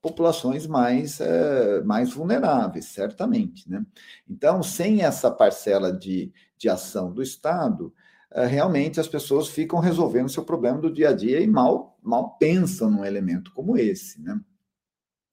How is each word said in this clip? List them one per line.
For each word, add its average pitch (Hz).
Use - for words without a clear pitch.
populações 160
mais, 127
eh, 131
mais 117
vulneráveis, 147
certamente, 104
né? 95
Então, 160
sem 196
essa 135
parcela 98
de, 92
de 113
ação 92
do 117
Estado, 131
eh, 127
realmente 151
as 160
pessoas 147
ficam 160
resolvendo 147
seu 156
problema 135
do 160
dia 147
a -
dia 120
e 220
mal, 127
mal 117
pensam 156
num 98
elemento 95
como 185
esse, 110
né? 208